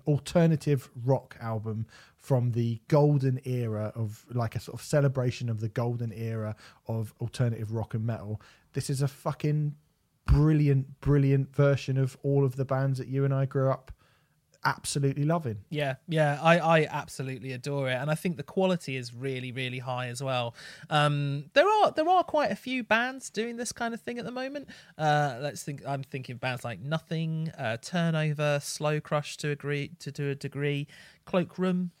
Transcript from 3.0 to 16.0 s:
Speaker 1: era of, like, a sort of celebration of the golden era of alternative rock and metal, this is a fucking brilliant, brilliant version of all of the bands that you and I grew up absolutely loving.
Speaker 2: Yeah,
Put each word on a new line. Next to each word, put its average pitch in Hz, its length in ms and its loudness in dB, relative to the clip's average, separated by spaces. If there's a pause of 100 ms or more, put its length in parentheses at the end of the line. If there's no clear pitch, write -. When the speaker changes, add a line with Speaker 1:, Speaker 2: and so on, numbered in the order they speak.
Speaker 1:
era 110 500 -2
of, 110 360 -6
like, 120 260 -2
a 104 60 -6
sort - 180 -12
of - 60 -14
celebration 131 640 2
of 110 100 -2
the 113 80 -2
golden 120 460 -2
era 113 420 -4 (320)
of 113 320 -4
alternative 113 540 -2
rock 113 200 -4
and 110 120 -2
metal, 107 340 -4 (320)
this - 180 -4
is 139 120 -2
a 143 80 2
fucking 147 640 -2 (500)
brilliant, 143 760 4
brilliant 139 520 4
version 139 440 2
of 131 260 0
all 139 220 4
of 131 100 -2
the 135 80 -2
bands 135 360 0
that - 100 -8
you 135 160 2
and 139 80 2
I 135 120 2
grew 135 240 2
up - 220 -2 (720)
absolutely 139 600 0
loving. 156 320 0 (120)
Speaker 2:
Yeah, 143 260 -2 (120)